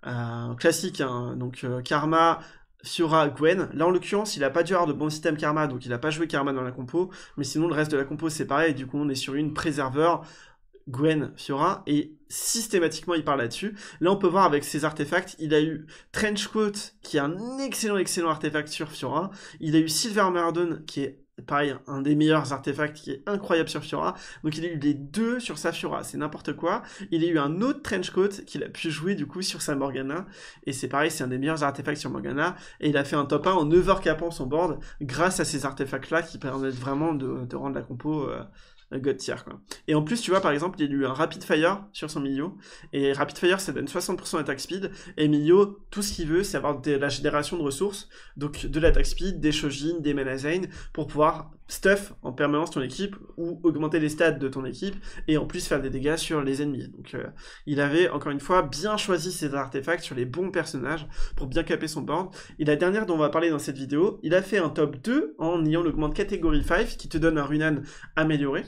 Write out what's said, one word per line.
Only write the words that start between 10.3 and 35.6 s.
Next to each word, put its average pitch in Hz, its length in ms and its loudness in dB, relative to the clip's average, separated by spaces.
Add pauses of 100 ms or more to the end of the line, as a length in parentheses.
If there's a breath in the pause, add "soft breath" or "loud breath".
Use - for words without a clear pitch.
Gwen, 147 500 0
Fiora, 147 500 0
et 147 320 0 (100)
systématiquement, 180 840 0
il 156 100 0
part 147 140 2
là-dessus. 156 360 -4 (260 loud breath)
Là, 175 120 6
on 196 60 2
peut 196 100 4
voir 185 160 6
avec 147 200 4
ses 151 200 -4
artefacts, 156 540 -2
il 156 160 0
a 151 80 6
eu 156 240 -2 (260 loud breath)
Trench 208 360 -2
Coat, 214 240 0 (300)
qui - 140 -4
est 147 40 4
un 196 380 -4
excellent, 220 380 -2
excellent 175 320 0
artefact 151 400 -2
sur 151 220 -6
Fiora. 151 400 -4 (300 loud breath)
Il 156 140 -2
a 160 40 10
eu 160 100 6
Silver 202 420 2
Mardon, 170 560 0
qui - 140 -6
est, - 200 -6 (260)
pareil, 143 280 0 (120)
un 139 160 -4
des 147 120 4
meilleurs 151 380 4
artefacts, 147 440 -4
qui - 160 -10
est 135 140 -10
incroyable 196 440 0
sur 147 120 -6
Fiora. 160 320 -2 (280 loud breath)
Donc, 156 160 -4
il 160 80 -6
a - 20 -2
eu 165 100 -4
les 143 140 2
deux 190 480 -2
sur 165 160 -8
sa 165 160 -2
Fiora, - 320 -4
c'est - 140 -8
n'importe 151 340 -4
quoi. 175 300 0 (280 loud breath)
Il 165 140 2
a 170 40 4
eu 165 100 4
un 151 240 2
autre 277 200 0
Trench 185 280 -2
Coat 190 180 4 (180)
qu'il - 160 -6
a - 60 -6
pu - 220 -6
jouer, 156 240 -2
du 147 120 -4
coup, 180 140 -10
sur 190 220 -4
sa 151 120 -2
Morgana. 135 520 -4 (400 loud breath)
Et 139 80 -4
c'est 127 140 -6
pareil, 143 220 2
c'est 147 140 -4
un 127 40 -2
des 127 100 -2
meilleurs 151 260 0
artefacts 143 360 -2
sur 135 100 -6
Morgana. 143 460 -2 (240 loud breath)
Et 151 100 2
il 143 80 4
a 139 60 2
fait 147 120 -2
un 147 80 2
top 143 220 0
un 185 80 4
en 156 160 4
overcapant 170 600 4
son 147 160 -6
board 151 340 0 (200 loud breath)
grâce 156 400 0
à 160 60 2
ces 143 180 -4